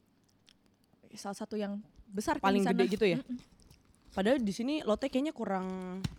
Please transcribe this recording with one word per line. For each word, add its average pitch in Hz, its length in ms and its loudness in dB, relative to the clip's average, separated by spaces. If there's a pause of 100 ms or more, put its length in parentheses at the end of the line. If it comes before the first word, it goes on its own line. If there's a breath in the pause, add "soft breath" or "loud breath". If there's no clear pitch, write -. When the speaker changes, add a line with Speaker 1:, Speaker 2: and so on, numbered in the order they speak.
(1120)
Speaker 1:
Salah 202 220 -10
satu 220 200 -10
yang 202 240 -4 (260)
besar 220 320 -2
kan - 120 2
Speaker 2:
Paling 196 140 6
Speaker 1:
di 190 40 4
sana. - 100 4
Speaker 2:
gede 381 140 6
gitu 214 160 2
ya? 185 120 4
Speaker 1:
Mm-mm. 247 200 -8 (720)
Speaker 2:
Padahal 220 280 2
di 214 120 0
sini 269 320 -2
Lotte 214 240 0
kayaknya 277 240 0
kurang 190 680 -6 (180)